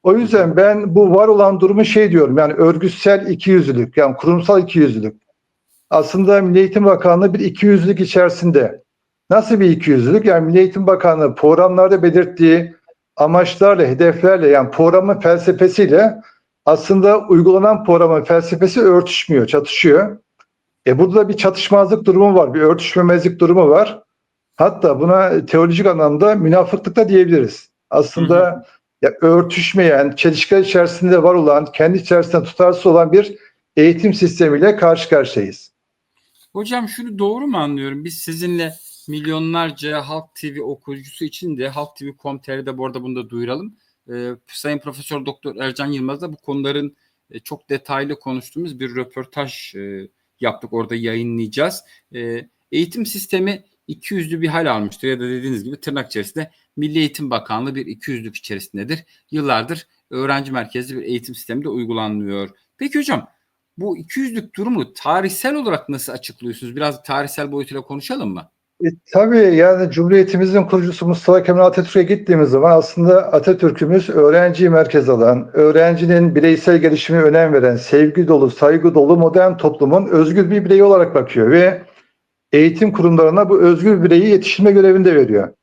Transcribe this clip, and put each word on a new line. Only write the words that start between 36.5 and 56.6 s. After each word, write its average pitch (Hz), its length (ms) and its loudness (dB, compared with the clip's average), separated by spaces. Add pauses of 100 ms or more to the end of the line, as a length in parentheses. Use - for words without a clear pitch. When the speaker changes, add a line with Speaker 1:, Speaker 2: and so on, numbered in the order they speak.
Speaker 2:
Hocam 220 360 -8
şunu 226 300 -14
doğru 214 280 -4
mu 254 100 -4
anlıyorum? 143 480 -8
Biz 165 100 -14
sizinle 165 580 -8 (360)
milyonlarca 156 920 -8
Halk 156 340 -16
T 147 200 -16
V 143 80 -14
okuyucusu 135 640 -14
için 156 340 -12
de 131 100 -10
Halk 147 280 -12
T 139 80 -20
V 143 40 -14
nokta 139 140 -20
com 139 120 -12
nokta 139 180 -16
T 131 40 -10
R'de 135 220 -12
bu 131 80 -8
arada 127 160 -12
bunu 127 140 -12
da 117 140 -14
duyuralım. 127 440 -10 (380)
Ee, 120 180 -12 (160)
Sayın 147 320 -12
Profesör 139 480 -14
Doktor 139 300 -14
Ercan 131 300 -10
Yılmaz'la 143 460 -10
bu 151 40 -18
konuların, 143 600 -10 (340)
e, - 80 -20
çok - 320 -20
detaylı 143 480 -8
konuştuğumuz 135 600 -14
bir 127 140 -12
röportaj, 127 800 -14
e, 98 340 -16 (320)
yaptık. 131 320 -8
Orada 113 220 -8
yayınlayacağız. 117 920 -8 (300)
E, 117 340 -12 (240)
eğitim 175 340 -6
sistemi 196 580 -8 (220)
ikiyüzlü 165 540 -10
bir 165 80 -4
hal 156 220 -4
almıştır 107 380 -8
ya 127 120 -6
da - 20 -10
dediğiniz 123 420 -8
gibi 135 160 -16
tırnak 139 260 -10
içerisinde 156 440 -12 (260)